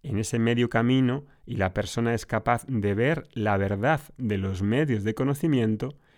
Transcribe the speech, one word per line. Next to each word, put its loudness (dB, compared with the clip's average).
en -4
ese -2
medio 4
camino 2
y -8
la 0
persona -2
es -4
capaz 0
de 0
ver 0
la 0
verdad 0
de -2
los -2
medios 0
de -2
conocimiento, 0